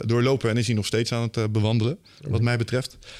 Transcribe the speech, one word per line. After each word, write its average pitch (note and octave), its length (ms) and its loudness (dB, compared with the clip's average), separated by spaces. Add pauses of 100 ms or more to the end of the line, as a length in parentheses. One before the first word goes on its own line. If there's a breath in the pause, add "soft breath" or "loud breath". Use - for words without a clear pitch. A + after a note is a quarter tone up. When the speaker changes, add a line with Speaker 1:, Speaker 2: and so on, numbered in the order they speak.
Speaker 1:
doorlopen A#2+ 440 2
en A2 80 0
is A#2 100 0
hij A#2+ 80 0
nog G#2 100 0
steeds A2+ 260 -2
aan A#2 100 -2
het, A#2 160 -4
eh, A2+ 140 0
bewandelen, A2 460 2 (240 loud breath)
wat - 100 -8
Speaker 2:
Mhm. A#2 120 2
Speaker 1:
mij A#2+ 140 2
betreft. A#2+ 400 -4 (220 loud breath)